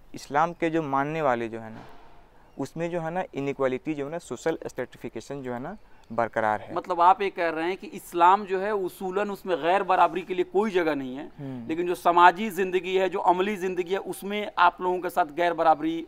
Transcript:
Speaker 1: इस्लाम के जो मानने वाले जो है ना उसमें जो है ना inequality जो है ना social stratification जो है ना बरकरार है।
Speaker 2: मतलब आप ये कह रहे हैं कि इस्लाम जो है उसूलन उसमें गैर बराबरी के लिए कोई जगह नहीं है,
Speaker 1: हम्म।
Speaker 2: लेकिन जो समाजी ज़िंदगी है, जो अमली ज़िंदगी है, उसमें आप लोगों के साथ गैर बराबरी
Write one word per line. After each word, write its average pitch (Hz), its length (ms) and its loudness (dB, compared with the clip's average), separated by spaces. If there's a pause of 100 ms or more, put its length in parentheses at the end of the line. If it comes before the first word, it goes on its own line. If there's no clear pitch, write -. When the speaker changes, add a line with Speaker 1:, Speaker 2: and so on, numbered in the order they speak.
(140)
Speaker 1:
इस्लाम 151 380 0
के 165 180 -2
जो 165 120 0
मानने 143 400 -2
वाले 120 260 0
जो 113 120 -10
है 113 100 -12
ना 113 100 -14 (800)
उसमें 160 320 -6
जो 175 100 -4
है 160 100 -6
ना 180 120 -4 (120)
inequality 135 600 -2
जो 143 100 -6
है 143 60 -8
ना 165 80 -8
social 165 480 -4
stratification 127 760 -10
जो 123 100 -8
है 120 60 -6
ना 165 180 -10 (360)
बरकरार 110 480 0
है। - 140 -14
Speaker 2:
मतलब 180 260 -4
आप 190 220 6
ये 196 80 0
कह 175 180 -2
रहे 160 200 -4
हैं 190 80 -4
कि 208 100 -16
इस्लाम 180 580 4
जो 185 160 -2
है 208 140 -2
उसूलन 196 560 -4
उसमें 185 320 -4
गैर 185 200 4
बराबरी 175 400 4
के 185 120 -8
लिए 175 100 0
कोई 208 260 0
जगह 170 240 2
नहीं 131 220 -6
है, 156 220 -12
Speaker 1:
हम्म। 131 300 -10
Speaker 2:
लेकिन 170 180 -4
जो 180 80 -2
समाजी 175 560 6
ज़िंदगी 185 460 -2
है, 190 120 2
जो 180 100 -4
अमली 185 380 2
ज़िंदगी 180 360 -4
है, 196 60 -2
उसमें 196 600 -6
आप 175 220 4
लोगों 180 200 0
के 170 100 -4
साथ 175 140 0
गैर 170 300 -2
बराबरी 160 540 2